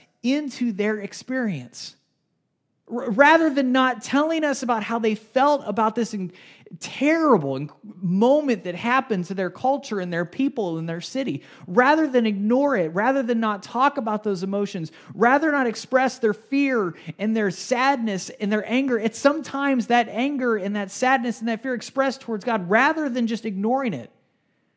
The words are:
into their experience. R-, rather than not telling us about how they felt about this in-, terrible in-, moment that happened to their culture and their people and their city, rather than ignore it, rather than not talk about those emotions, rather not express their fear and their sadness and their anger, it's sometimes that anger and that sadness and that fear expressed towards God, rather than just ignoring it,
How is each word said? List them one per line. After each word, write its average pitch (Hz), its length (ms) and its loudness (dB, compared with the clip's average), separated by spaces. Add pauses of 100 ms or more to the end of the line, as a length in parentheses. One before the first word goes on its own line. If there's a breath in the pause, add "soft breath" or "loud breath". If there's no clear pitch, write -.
(220 soft breath)
into 254 480 -2
their 208 280 -2
experience. 202 1000 -6 (920)
R-, 240 200 -6
rather 302 380 6
than 262 240 2
not 254 300 2
telling 311 420 0
us 285 180 -2
about 233 200 0
how 226 160 -4
they 220 160 0
felt 277 500 2
about 220 300 0
this 233 180 -2
in-, 185 200 -6 (480 loud breath)
terrible 269 760 2
in-, 147 140 -8 (120)
moment 214 840 2
that 175 100 -6
happened 233 520 -2
to 196 80 -8
their 185 140 -2
culture 254 520 -4
and 180 120 -6
their 170 140 -2
people 196 500 -4
and 165 100 -6
their 165 140 -8
city, 240 440 -6 (220 loud breath)
rather 269 400 4
than 247 200 2
ignore 233 500 2
it, 170 120 0
rather 226 340 0
than 233 180 0
not 214 220 -2
talk 277 340 0
about 214 260 -4
those 196 200 -2
emotions, 196 500 -4 (220 loud breath)
rather 269 360 4
not 277 160 0
express 254 520 0
their 214 160 2
fear 262 600 0 (240 loud breath)
and 220 160 -2
their 214 160 2
sadness 233 800 -2
and 208 240 -4
their 214 180 -2
anger, 254 280 0
it's 220 200 -2
sometimes 277 680 0
that 240 240 2
anger 247 460 -2
and 202 200 -4
that 196 140 -4
sadness 247 500 0
and 226 80 -4
that 226 140 -4
fear 262 100 -6
expressed 254 480 -4
towards 220 240 -8
God, 214 240 -2
rather 285 400 2
than 240 180 -2
just 226 200 -4
ignoring 220 480 -2
it, 117 160 -12 (680)